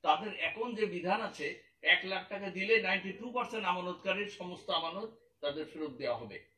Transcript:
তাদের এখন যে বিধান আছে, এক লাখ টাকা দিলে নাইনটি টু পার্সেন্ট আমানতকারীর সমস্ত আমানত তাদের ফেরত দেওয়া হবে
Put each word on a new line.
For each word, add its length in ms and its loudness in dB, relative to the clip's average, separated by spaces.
তাদের 360 6
এখন 360 -2
যে 120 2
বিধান 340 0
আছে, 420 -6
এক 220 8
লাখ 240 -2
টাকা 220 -6
দিলে 320 4
নাইনটি 300 0
টু 200 -10
পার্সেন্ট 320 -2
আমানতকারীর 640 0
সমস্ত 440 -8
আমানত 400 -2
তাদের 260 -2
ফেরত 240 -6
দেওয়া 260 0
হবে 220 -8